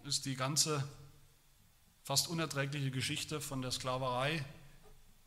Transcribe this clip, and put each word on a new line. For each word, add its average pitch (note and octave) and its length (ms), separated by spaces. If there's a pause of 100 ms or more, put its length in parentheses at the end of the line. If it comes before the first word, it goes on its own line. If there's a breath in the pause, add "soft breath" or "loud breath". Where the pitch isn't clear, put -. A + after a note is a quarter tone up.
ist C#3 220
die C3+ 80
ganze C#3 520 (1160)
fast C#3 240
unerträgliche C#3+ 600
Geschichte C#3+ 500
von C3 220
der B2+ 80
Sklaverei C3 760 (840)